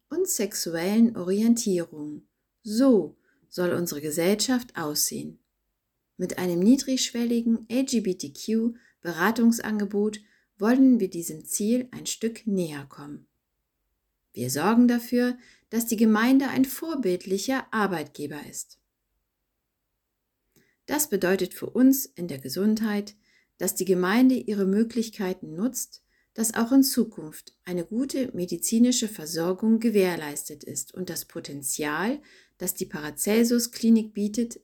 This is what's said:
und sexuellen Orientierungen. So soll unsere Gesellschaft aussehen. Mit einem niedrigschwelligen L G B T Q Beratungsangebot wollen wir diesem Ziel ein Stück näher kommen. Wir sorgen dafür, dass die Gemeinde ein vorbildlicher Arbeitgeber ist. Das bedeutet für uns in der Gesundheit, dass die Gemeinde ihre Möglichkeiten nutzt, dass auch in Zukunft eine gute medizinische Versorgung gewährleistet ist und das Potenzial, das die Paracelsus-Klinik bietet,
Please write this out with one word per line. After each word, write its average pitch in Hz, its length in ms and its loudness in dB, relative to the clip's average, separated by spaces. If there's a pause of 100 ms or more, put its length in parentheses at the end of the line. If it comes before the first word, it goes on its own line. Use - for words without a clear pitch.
und 359 200 -2
sexuellen 196 880 0
Orientierungen. 180 1120 -2 (340)
So 214 540 2 (320)
soll 180 220 -2
unsere 170 300 -4
Gesellschaft 196 760 0
aussehen. 156 640 -4 (760)
Mit 180 220 -4
einem 175 220 0
niedrigschwelligen 233 1080 2
L 262 160 0
G 247 160 -2
B 185 140 -2
T 139 180 -12
Q 226 420 -4 (260)
Beratungsangebot 214 1200 0 (380)
wollen 254 420 4
wir 185 100 -2
diesem 165 340 -10
Ziel 233 460 -2
ein 151 160 -14
Stück - 400 -6
näher 160 420 -4
kommen. 147 380 -16 (1080)
Wir 123 160 -6
sorgen 202 380 4
dafür, 240 500 0 (340)
dass 226 160 -2
die 220 100 -2
Gemeinde 233 520 4
ein 262 160 2
vorbildlicher 247 1080 -4
Arbeitgeber 151 760 -4
ist. - 300 -16 (2000)
Das 294 220 -2
bedeutet 185 460 0
für - 160 -10
uns 262 360 4
in 175 220 -10
der 139 100 -10
Gesundheit, 208 760 -2 (440)
dass 180 160 -4
die 190 100 -4
Gemeinde 190 500 4
ihre 202 320 -2
Möglichkeiten 196 880 -2
nutzt, - 480 -6 (320)
dass 220 200 -2
auch 233 180 0
in 269 100 8
Zukunft 220 840 -2
eine 180 200 -4
gute 262 500 -4
medizinische 226 760 2
Versorgung 180 720 0
gewährleistet 170 840 0
ist - 300 -12
und 180 160 -8
das 165 140 -8
Potenzial, 151 960 -6 (380)
das 180 160 -6
die 190 120 -6
Paracelsus-Klinik 226 1300 2
bietet, 214 500 -4